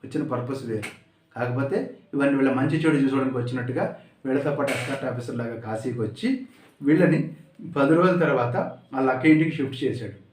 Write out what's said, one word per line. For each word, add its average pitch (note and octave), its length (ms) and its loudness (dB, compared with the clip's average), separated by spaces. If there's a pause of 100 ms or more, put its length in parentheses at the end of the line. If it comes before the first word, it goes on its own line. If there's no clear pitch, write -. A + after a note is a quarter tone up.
వచ్చిన D3+ 200 -4
పర్పస్ B2 400 -6
వేరు. G#2+ 180 -6 (540)
కాకపోతే C3 580 -2 (180)
ఇవన్నీ C#3 200 2
వీళ్ళ C3+ 180 4
మంచి C3+ 240 2
చెడు D3+ 200 2
చూసుకోవడానికి C3+ 420 2
వచ్చినట్టుగా B2 580 -4 (300)
వీళ్ళతో C#3 280 0
పాటు - 160 -2
ఎస్కార్ట్ B2+ 340 -4
ఆఫీసర్ A#2+ 320 -6
లాగా A#2 240 -6
కాశీకి A#2 400 -6
వచ్చి G#3+ 460 -2 (360)
వీళ్ళని D#3 540 4 (400)
పది C#3+ 180 6
రోజుల F3+ 260 4
తర్వాత B2+ 360 2 (380)
ఆ C3+ 60 -2
లక్క C3 260 2
ఇంటికి D#3 300 6
షిఫ్ట్ C#3 280 -6
చేశాడు. G#2+ 280 -4 (200)